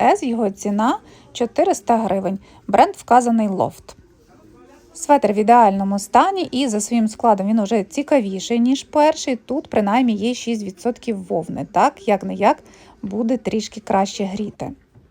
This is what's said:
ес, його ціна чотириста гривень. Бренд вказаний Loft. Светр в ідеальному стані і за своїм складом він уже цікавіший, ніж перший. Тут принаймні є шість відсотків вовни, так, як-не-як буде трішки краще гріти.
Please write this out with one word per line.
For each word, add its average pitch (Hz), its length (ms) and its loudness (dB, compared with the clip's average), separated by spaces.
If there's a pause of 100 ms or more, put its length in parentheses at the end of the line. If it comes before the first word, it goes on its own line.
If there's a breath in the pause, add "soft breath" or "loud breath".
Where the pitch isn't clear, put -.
ес, 349 200 2
його 226 280 -2
ціна 214 480 -2 (340 loud breath)
чотириста 262 640 0
гривень. 196 420 -2 (300 soft breath)
Бренд 262 280 4
вказаний 233 520 2
Loft. - 460 -6 (1000)
Светр 277 400 2
в 196 40 -4
ідеальному 202 640 4
стані 349 440 2
і 262 260 -2
за 208 120 -2
своїм 226 280 -2
складом 208 400 0
він 220 100 2
уже 202 260 0
цікавіший, 233 760 -2
ніж 262 240 0
перший. 302 520 0
Тут 262 340 -8
принаймні 226 420 0
є 214 220 -4
шість 226 280 -6
відсотків 196 680 -8
вовни, 170 440 -6
так, 226 360 0
як-не-як 196 480 0 (460 loud breath)
буде 226 340 -4
трішки 220 440 -6
краще 196 440 -2
гріти. 202 480 -8 (380)